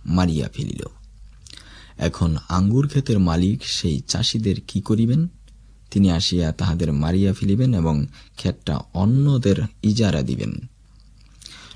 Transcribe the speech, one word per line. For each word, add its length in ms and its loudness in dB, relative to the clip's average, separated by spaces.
মারিয়া 480 0
ফেলিল। 320 -8
এখন 400 0
আঙ্গুর 380 2
ক্ষেতের 320 0
মালিক 460 2
সেই 340 -2
চাষীদের 680 -2
কি 140 -4
করিবেন? 460 2
তিনি 200 4
আসিয়া 400 0
তাহাদের 420 -2
মারিয়া 400 2
ফেলিবেন 400 2
এবং 320 0
ক্ষেতটা 440 -4
অন্যদের 640 2
ইজারা 380 2
দিবেন। 320 -4